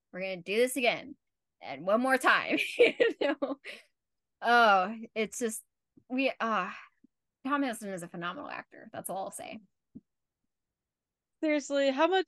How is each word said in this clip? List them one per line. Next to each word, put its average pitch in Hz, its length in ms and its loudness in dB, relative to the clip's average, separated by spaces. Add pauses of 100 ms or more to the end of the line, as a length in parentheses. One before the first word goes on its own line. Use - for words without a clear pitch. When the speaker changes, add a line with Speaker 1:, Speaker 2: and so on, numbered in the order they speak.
(140)
Speaker 1:
We're 180 80 -8
gonna 190 160 -6
do 185 180 -6
this 247 220 2
again. 240 380 -2 (460)
And 139 240 -12
one 208 160 2
more 262 160 2
time." 254 400 2 (100)
<laughs> - 100 -8
You - 180 6 (260)
know? 285 360 -2 (840)
Oh, 220 540 6 (180)
it's 220 260 -4
just, 220 220 -4 (480)
we, 262 300 0
ah, 208 340 -2 (720)
Tom 277 180 0
Hiddleston 214 300 -6
is 175 100 -8
a 170 40 -12
phenomenal 175 420 -10
actor. - 440 -14
That's - 160 -10
all 180 160 -6
I'll - 60 -10
say. - 280 -14 (1800)
Speaker 2:
Seriously, 285 480 0
how 269 160 2
much, 370 220 2